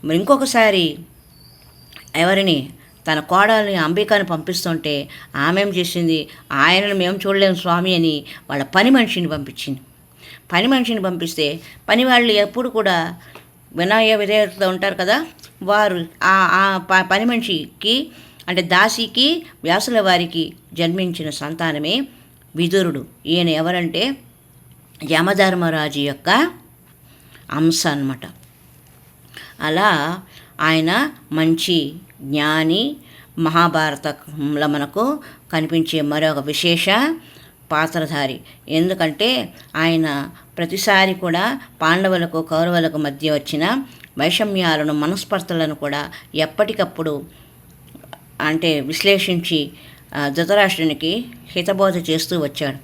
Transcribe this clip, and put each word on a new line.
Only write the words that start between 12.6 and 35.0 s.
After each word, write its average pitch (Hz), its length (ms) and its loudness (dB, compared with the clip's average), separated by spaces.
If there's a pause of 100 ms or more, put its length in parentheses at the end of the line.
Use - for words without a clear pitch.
కూడా 180 460 0 (580)
వినయ 220 440 4
విధేయతతో 202 520 2
ఉంటారు 185 260 -2
కదా. 214 320 0 (360)
వారు 190 440 2 (160)
ఆ, 185 100 4
ఆ 190 460 2
ప-, 185 320 2
పని 202 140 2
మనిషికి, 233 840 -2 (400)
అంటే 185 140 0
దాసికి, 226 840 2 (180)
వ్యాసుల 214 360 2
వారికి 175 520 0 (220)
జన్మించిన 170 560 -2
సంతానమే 160 760 -4 (500)
విదురుడు. 170 500 0 (200)
ఈయన 170 220 2
ఎవరంటే 175 680 -2 (920)
యమధర్మరాజు 170 920 2
యొక్క 202 500 0 (1000)
అంశ 160 360 2
అన్నమాట. 139 340 -2 (1400)
అలా 165 580 2 (420)
ఆయన 160 500 2 (220)
మంచి 160 600 0 (300)
జ్ఞాని, 156 760 0 (420)
మహాభారతంలో 151 1300 0
మనకు 220 540 -2 (320)